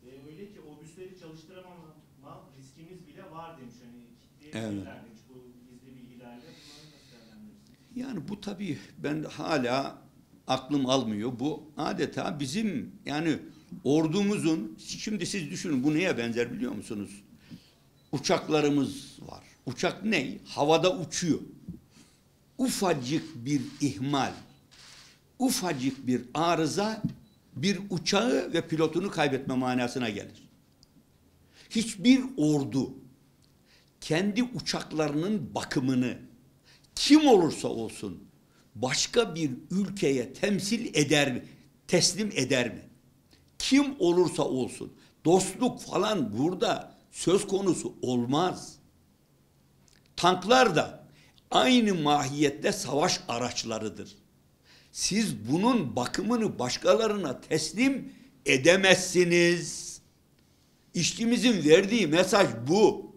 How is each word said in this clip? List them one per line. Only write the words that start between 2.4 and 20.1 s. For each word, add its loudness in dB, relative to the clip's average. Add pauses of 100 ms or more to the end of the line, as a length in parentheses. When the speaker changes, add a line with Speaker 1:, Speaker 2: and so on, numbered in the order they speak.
Speaker 1:
riskimiz -20
bile -20
var -16
demiş. -20 (100)
Hani -20 (380)
kitleyebilirler -12
Speaker 2:
Evet. -20
Speaker 1:
demiş -20
bu -20 (360)
gizli -20
bilgilerle. -20
Bunları -20
nasıl -20
değerlendirirsiniz? -20
Speaker 2:
Yani -8
bu -10
tabii -8 (200)
ben -4
hala -2 (480)
aklım 0
almıyor. 0
Bu -6
adeta -4
bizim -4 (140)
yani -2 (460)
ordumuzun, 0
şimdi -8
siz -6
düşünün -2
bu 2
neye 0
benzer -2
biliyor -6
musunuz? -10 (880)
Uçaklarımız 0 (100)
var. -18 (220)
Uçak -4
ne? -2